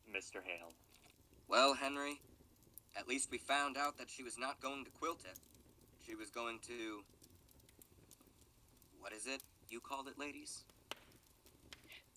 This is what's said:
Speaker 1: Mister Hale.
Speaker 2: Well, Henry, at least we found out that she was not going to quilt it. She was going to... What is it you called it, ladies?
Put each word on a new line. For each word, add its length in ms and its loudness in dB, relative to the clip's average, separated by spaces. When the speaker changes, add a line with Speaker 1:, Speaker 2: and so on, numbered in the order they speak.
Speaker 1:
Mister 320 -4
Hale. 280 -6
Speaker 2:
Well, 260 10
Henry, 460 0
at 100 -4
least 220 2
we 80 0
found 380 4
out 220 2
that 120 -8
she 120 -8
was 160 -6
not 220 -2
going 240 -2
to 60 -12
quilt 340 0
it. 140 -12
She 100 -8
was 160 -8
going 360 -2
to... 360 -4
What 120 -8
is 140 -6
it 160 0
you 120 -6
called 280 -4
it, 100 -8
ladies? 460 -6